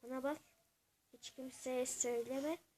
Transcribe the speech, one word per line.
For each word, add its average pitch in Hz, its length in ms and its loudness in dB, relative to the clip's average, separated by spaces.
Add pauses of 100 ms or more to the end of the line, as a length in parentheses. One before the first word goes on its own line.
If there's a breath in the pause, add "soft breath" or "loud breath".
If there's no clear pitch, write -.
Bana 254 200 -4
bak. 285 180 0 (720)
Hiç - 180 -12
kimseye 254 560 0
söyleme. 254 720 2 (200)